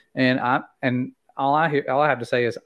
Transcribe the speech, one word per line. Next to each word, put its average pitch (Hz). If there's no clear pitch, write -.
and 127
I, 127
and 127
all 139
I 160
hear, 143
all 135
I 151
have 127
to 117
say 123
is, 113